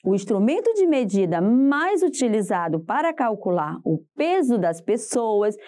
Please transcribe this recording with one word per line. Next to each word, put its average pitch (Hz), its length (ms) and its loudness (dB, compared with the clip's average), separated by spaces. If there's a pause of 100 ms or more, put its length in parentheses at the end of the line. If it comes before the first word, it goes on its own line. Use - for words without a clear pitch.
o 185 100 0
instrumento 220 600 0
de 392 120 2
medida 196 540 0
mais 277 640 2
utilizado 208 800 0
para 294 320 -2
calcular 190 720 -2
o 156 180 -2 (140)
peso 302 420 2
das 170 220 -2
pessoas, 214 760 0 (120)